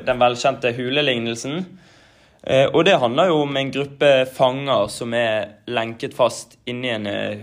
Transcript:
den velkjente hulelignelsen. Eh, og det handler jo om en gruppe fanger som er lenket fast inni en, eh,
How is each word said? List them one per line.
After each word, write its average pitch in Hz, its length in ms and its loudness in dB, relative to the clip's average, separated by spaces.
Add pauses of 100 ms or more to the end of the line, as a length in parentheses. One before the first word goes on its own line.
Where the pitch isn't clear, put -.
den 127 160 0
velkjente 123 560 2
hulelignelsen. 127 840 -4 (840)
Eh, 135 240 4
og 165 180 2
det 185 140 6
handler 135 320 2
jo 156 100 2
om 143 160 -2
en 135 140 -2
gruppe 143 380 0 (160)
fanger 127 640 0
som 117 240 -8
er 110 400 -2 (140)
lenket 117 460 -6
fast - 520 -2
inni 123 260 -6
en, 107 160 -4
eh, 104 360 -4